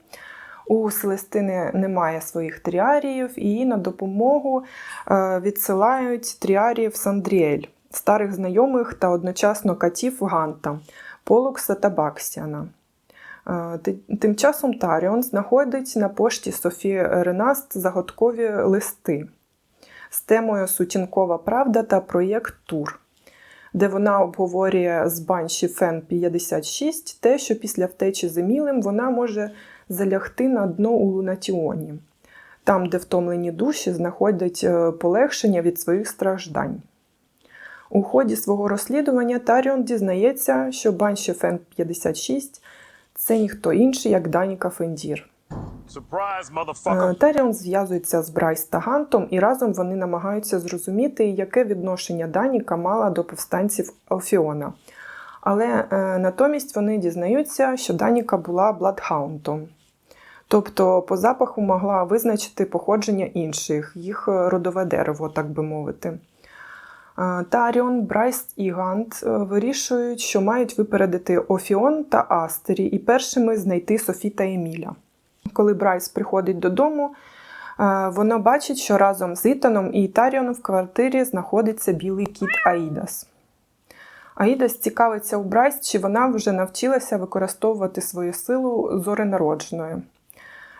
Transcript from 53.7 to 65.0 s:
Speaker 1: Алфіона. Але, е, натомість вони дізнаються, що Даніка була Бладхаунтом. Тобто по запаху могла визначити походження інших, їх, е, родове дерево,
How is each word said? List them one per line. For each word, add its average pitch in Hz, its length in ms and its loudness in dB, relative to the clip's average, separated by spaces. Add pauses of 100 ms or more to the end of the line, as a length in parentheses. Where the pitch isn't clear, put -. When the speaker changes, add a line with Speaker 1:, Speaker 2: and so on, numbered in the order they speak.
Speaker 1:
Алфіона. 156 640 0 (680)
Але, 220 500 0
е, 190 260 0
натомість 269 580 2
вони 214 220 0
дізнаються, 240 800 0
що 180 160 -4
Даніка 226 440 2
була 180 340 2
Бладхаунтом. 156 960 -2 (800)
Тобто 190 540 2
по 185 160 -2
запаху 240 440 2
могла 190 420 2
визначити 208 600 0
походження 196 600 0
інших, 151 720 -4
їх, 185 320 -8
е, 185 220 2
родове 185 360 0
дерево, 156 440 -2